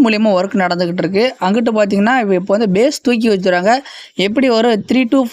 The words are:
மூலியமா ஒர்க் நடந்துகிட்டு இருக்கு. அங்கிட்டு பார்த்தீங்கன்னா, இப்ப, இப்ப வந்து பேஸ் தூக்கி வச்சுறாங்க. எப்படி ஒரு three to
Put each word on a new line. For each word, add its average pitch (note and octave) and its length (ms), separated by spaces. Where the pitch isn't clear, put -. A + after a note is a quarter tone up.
மூலியமா A3 280
ஒர்க் F#3 240
நடந்துகிட்டு F3+ 460
இருக்கு. G3+ 380
அங்கிட்டு A3+ 340
பார்த்தீங்கன்னா, G#3 460
இப்ப, G3+ 140
இப்ப F#3+ 220
வந்து A3+ 160
பேஸ் A#3+ 300
தூக்கி A#3 260
வச்சுறாங்க. F#3 420
எப்படி A3+ 340
ஒரு A3+ 400
three B3+ 160
to C4+ 160